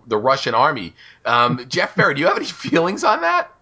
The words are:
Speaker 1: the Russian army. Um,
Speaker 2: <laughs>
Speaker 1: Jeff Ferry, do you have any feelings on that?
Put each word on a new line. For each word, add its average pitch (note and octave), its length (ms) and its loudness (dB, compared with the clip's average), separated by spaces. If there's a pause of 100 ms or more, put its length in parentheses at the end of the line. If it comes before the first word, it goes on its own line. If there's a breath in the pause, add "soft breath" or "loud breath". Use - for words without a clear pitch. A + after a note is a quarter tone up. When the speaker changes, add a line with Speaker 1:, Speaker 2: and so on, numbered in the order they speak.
Speaker 1:
the A2 120 0
Russian B2+ 360 0
army. A#2+ 380 0 (320 loud breath)
Um, A#2+ 400 2
Speaker 2:
<laughs> B2+ 40 -18
Speaker 1:
Jeff F3 260 -2
Ferry, F#3+ 200 2
do C#3+ 60 -4
you D#3+ 60 2
have G3 100 2
any F4+ 100 -4
feelings - 580 -2
on E4 180 2
that? E4+ 280 0 (120)